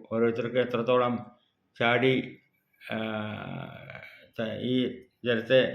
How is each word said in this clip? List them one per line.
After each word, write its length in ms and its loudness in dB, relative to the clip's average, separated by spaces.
ഓരോരുത്തർക്ക് 480 0
എത്രത്തോളം 580 2
ചാടി, 380 4
ആ, 140 -8
ത-, 280 -6
ഈ 140 -2
ജലത്തെ, 360 4